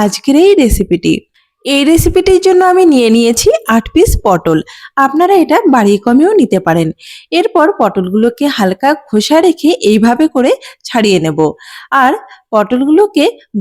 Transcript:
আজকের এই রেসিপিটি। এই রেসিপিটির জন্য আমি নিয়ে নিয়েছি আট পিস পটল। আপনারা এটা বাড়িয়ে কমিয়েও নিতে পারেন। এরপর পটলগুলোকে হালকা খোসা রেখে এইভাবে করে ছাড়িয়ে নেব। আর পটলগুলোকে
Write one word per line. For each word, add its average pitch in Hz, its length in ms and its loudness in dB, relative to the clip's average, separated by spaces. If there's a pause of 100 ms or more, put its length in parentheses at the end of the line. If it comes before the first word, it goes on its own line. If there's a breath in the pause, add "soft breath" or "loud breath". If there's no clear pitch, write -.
আজকের 208 320 -2
এই 370 200 4
রেসিপিটি। 175 600 -2 (500)
এই 277 180 -2
রেসিপিটির 359 580 2
জন্য 381 240 2
আমি 370 200 2
নিয়ে 254 240 2
নিয়েছি 233 400 0 (260)
আট 226 160 0
পিস - 200 0 (120)
পটল। 165 340 0 (480 loud breath)
আপনারা 330 280 0 (100)
এটা 302 140 0 (160)
বাড়িয়ে 202 320 2
কমিয়েও 294 360 2
নিতে 190 180 0
পারেন। 165 280 -2 (440 loud breath)
এরপর 339 360 0 (120)
পটলগুলোকে 214 680 -2
হালকা 190 420 -2 (180)
খোসা 214 340 -2
রেখে 339 280 0 (200)
এইভাবে 233 380 2
করে 262 240 0 (340 loud breath)
ছাড়িয়ে 208 340 0
নেব। 160 200 -4 (640 loud breath)
আর 262 100 0 (400 loud breath)
পটলগুলোকে 285 720 0 (360 soft breath)